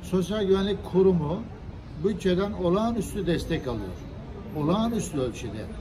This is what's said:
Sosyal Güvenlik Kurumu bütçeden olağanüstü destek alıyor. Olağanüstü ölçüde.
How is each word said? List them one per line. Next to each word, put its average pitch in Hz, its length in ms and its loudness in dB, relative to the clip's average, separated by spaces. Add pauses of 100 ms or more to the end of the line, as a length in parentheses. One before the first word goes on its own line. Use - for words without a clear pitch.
Sosyal 190 400 0
Güvenlik 196 400 2
Kurumu 180 600 4 (600)
bütçeden 190 480 2
olağanüstü 196 760 0
destek 160 400 0
alıyor. 101 280 -4 (640)
Olağanüstü 185 640 0
ölçüde. 110 460 -4 (160)